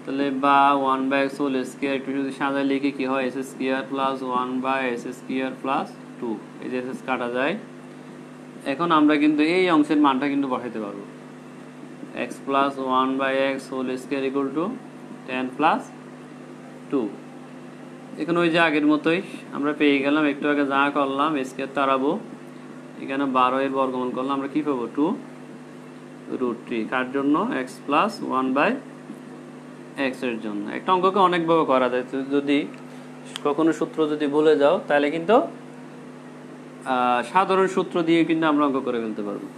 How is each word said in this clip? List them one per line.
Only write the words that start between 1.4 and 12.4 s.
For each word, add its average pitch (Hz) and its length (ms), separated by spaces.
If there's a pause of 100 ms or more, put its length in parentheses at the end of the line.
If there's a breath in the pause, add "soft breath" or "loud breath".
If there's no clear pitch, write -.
square, 139 280
একটু 131 180
যদি 135 220
সাজায় 139 320
লিখি 139 260
কি 131 140
হয়? 135 180
এস 127 80 (140)
স্কয়ার 131 300 (100)
plus 135 260 (120)
one 127 200 (160)
by 135 160 (120)
এস 117 100 (160)
স্কয়ার 131 320 (100)
প্লাস 151 260 (320)
টু। 120 100 (340)
এই 123 80
যে 127 100
এস 123 120
এস 123 140
কাটা 120 300
যায়। 135 160 (1200)
এখন 170 160 (100)
আমরা 151 240
কিন্তু 151 180 (140)
এই 185 100 (100)
অংশের 151 300
মানটা 131 280
কিন্তু 139 200
বসাইতে 113 320
পারবো। 101 200 (1200)
x - 20 (180)